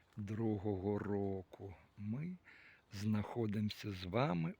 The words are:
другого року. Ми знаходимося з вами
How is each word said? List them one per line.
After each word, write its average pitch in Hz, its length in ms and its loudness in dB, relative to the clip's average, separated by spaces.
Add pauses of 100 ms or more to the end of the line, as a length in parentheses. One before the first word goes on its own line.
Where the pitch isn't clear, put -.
(160)
другого 104 840 2
року. 98 760 -2 (220)
Ми 139 400 -4 (560)
знаходимося 107 1000 0
з 92 120 -6
вами 147 540 2